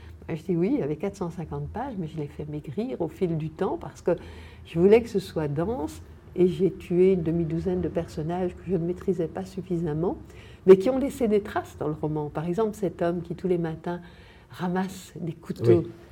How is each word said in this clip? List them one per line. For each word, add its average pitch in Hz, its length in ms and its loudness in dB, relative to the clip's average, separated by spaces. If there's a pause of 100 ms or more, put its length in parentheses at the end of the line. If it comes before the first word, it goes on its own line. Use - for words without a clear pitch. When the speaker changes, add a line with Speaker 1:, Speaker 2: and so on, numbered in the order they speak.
(300)
Speaker 1:
Moi, 160 80 -4
je 151 60 -12
dis : « 185 140 0
Oui, 185 180 2
il 269 40 0
y 175 40 0
avait 147 120 -2
quatre 196 220 -6
cent 175 120 -2
cinquante 147 380 -6
pages, 247 320 -6
mais 160 80 -4
je 156 100 -10
l'ai 147 100 -6
fait 147 180 -10
maigrir 151 560 -6
au 160 80 -2
fil 170 280 -2
du 156 120 -4
temps 202 280 -2
parce - 240 -14
que 180 100 2 (540)
je - 140 -2
voulais 202 220 10
que 233 80 -8
ce 202 100 -2
soit 156 300 -4
dense. » 220 520 -4 (380)
Et 180 80 8
j'ai 175 240 4
tué 185 420 4
une 175 100 2
demi-douzaine 165 580 0
de 160 60 0
personnages 170 640 -2
que - 180 -16
je 180 40 2
ne 170 120 0
maîtrisais 175 420 0
pas 190 160 -6
suffisamment, 175 720 -2 (500)
mais 190 100 12
qui 190 140 0
ont 262 80 2
laissé - 280 0
des 208 140 4
traces - 380 -6
dans - 80 -2
le 151 120 -2
roman. 151 300 -2
Par 156 180 -4
exemple, 208 280 0
cet 170 260 -4
homme 175 220 0
qui, 170 100 -8
tous - 140 -6
les 180 100 2
matins, 165 440 -4 (500)
ramasse 180 640 -4
des 160 160 -6
couteaux. - 480 2
Speaker 2:
Oui. - 120 -4 (200)